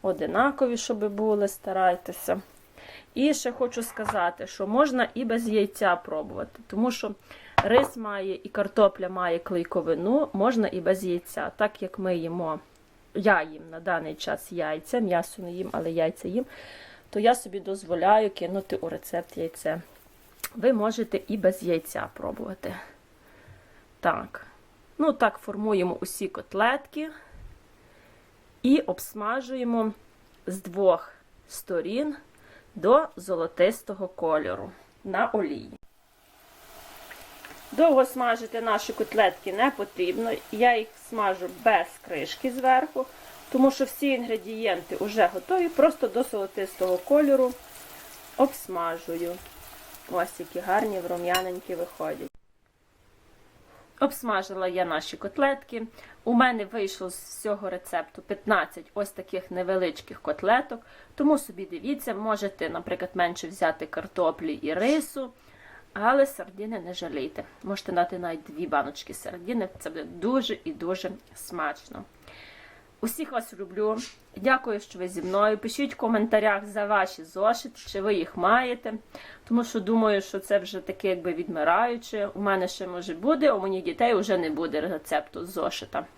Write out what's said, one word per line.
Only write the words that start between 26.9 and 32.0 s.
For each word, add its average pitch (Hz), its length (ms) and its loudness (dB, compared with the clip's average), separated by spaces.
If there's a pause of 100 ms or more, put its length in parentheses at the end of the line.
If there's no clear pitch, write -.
і 269 180 6
обсмажуємо 233 1120 -2 (560)
з 190 140 -6
двох 185 500 2 (380)
сторін 214 680 -4 (600)